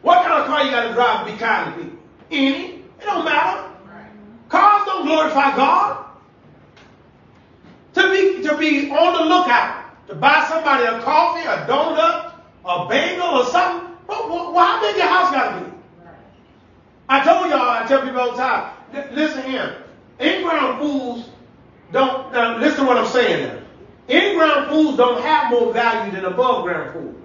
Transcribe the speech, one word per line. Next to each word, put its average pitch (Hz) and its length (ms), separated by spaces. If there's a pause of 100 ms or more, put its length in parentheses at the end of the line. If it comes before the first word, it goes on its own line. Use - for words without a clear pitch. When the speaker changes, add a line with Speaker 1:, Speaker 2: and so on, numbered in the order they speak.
Speaker 1:
What 349 220
kind 311 180
of - 60
car 294 160
you 262 60
gotta 233 240
drive 247 320
to 208 60
be - 80
kind 214 340
to 170 80
people? - 180 (300)
Any. 277 360 (340)
It - 60
don't 339 200
matter. 370 420 (200)
Speaker 2:
Right. - 240 (380)
Speaker 1:
Cars 403 360
don't 349 220
glorify 285 480
God. 277 500 (1900)
To 381 160
be, - 320
to 302 140
be 302 340
on 339 220
the 330 120
lookout - 580 (240)
to 202 80
buy 294 320
somebody 285 380
a 226 160
coffee, 330 440
a 156 220
donut, 320 680 (320)
a 180 220
bagel, 349 380
or 311 200
something, 349 500 (120)
well, 392 220
well, 339 240
well, 349 120
how 392 160
big 403 160
your 359 100
house 359 240
gotta 180 340
be? - 60 (1400)
I 269 140
told 359 260
y'all, 269 120
I 226 260
tell 269 140
people 247 180
all 240 120
the 240 60
time, 262 360 (200)
li-, 277 220
listen 294 280
here, 262 400 (360)
in-ground 311 600
pools 262 500 (640)
don't, 262 420
now 233 240
listen 269 240
to 269 40
what 240 120
I'm 220 100
saying 170 400
now. - 120 (480)
In-ground 311 600
pools 302 280
don't 240 240
have 240 300
more 240 220
value 226 380
than 185 140
above-ground 185 680
pools. 160 320